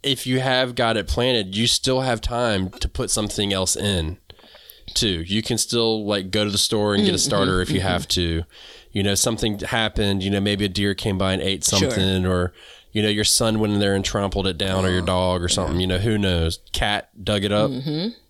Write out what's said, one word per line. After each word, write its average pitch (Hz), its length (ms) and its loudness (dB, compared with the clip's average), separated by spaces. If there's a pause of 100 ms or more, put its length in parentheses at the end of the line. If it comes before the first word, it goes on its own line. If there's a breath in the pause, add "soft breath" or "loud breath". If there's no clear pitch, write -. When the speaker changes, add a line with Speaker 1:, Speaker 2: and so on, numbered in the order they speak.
Speaker 1:
if 139 240 -2
you 127 140 2
have 127 340 0
got 113 220 2
it 98 100 -2
planted, 117 480 0
you 113 120 2
still 131 340 0
have 123 180 0
time 110 520 0
to - 180 -6
put 117 200 -4
something 104 440 -2
else 95 240 0
in, 90 400 -2 (760 loud breath)
too. 90 320 0
You 101 160 0
can 113 160 -2
still, 113 480 0
like, 101 240 -2
go 104 140 0
to 104 80 0
the 101 60 0
store 104 360 2
and 104 120 4
get 95 60 4
a - 20 0
Speaker 2:
Mm-hmm. 95 60 0
Speaker 1:
starter 95 420 2
if 87 80 -2
you 95 100 0
Speaker 2:
Mm-hmm. 92 80 0
Speaker 1:
have 90 220 0
to. 82 340 0 (480 loud breath)
You 101 120 -2
know, 98 120 2
something 110 440 0
happened. 104 640 0
You 98 60 0
know, 101 120 2
maybe 101 240 0
a 98 40 0
deer 101 240 0
came 98 240 -2
by 95 140 0
and 95 100 0
ate 95 220 -4
Speaker 2:
Sure. 101 160 2
Speaker 1:
something, 95 460 2
or, 90 260 2 (420 loud breath)
you 107 100 0
know, 107 60 2
your 104 160 0
son 110 340 2
went 107 140 0
in 101 60 2
there 101 140 2
and 98 100 0
trampled 98 440 -2
it 90 100 -4
down, 95 280 0
or 92 40 2
your 90 140 0
Speaker 2:
Oh, - 20 -2
Speaker 1:
dog 92 380 0
or 85 60 0
something. 85 260 0
Speaker 2:
yeah. 90 60 2
Speaker 1:
You 92 60 0
know, 92 120 2
who 107 180 2
knows? 87 420 0 (120)
Cat 104 380 -2 (140)
dug 104 200 0
it 101 80 0
up. 104 180 2
Speaker 2:
Mm-hmm. 151 380 -4 (220)